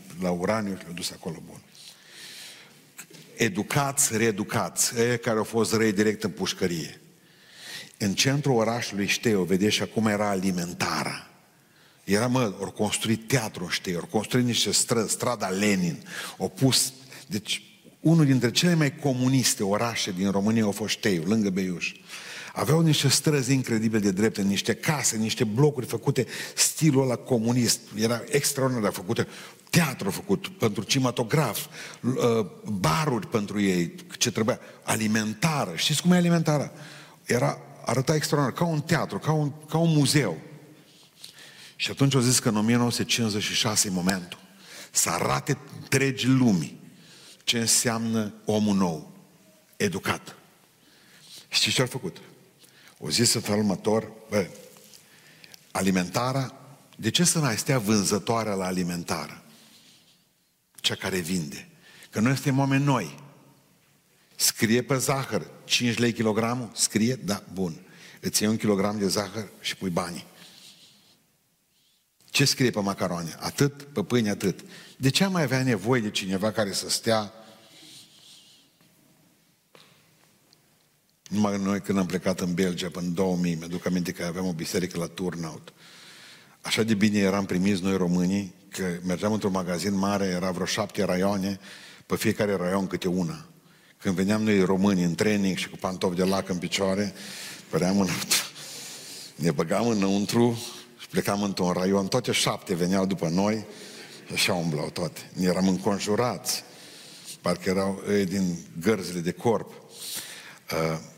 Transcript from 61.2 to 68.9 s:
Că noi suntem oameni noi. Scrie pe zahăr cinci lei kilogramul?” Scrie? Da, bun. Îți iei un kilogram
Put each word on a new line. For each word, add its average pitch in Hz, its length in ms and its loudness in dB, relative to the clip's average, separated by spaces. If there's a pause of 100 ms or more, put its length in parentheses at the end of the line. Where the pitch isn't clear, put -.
Că - 100 -4
noi 123 140 4
suntem 135 260 0
oameni 135 240 4
noi. 117 360 0 (1160)
Scrie 117 460 2
pe 135 160 0
zahăr 131 540 -2 (120)
cinci 120 340 0
lei 120 160 4
kilogramul?” 113 600 0
Scrie? 117 420 0
Da, 101 280 -6 (100)
bun. 87 260 -4 (400)
Îți - 220 -2
iei 107 100 2
un 113 60 0
kilogram 104 400 0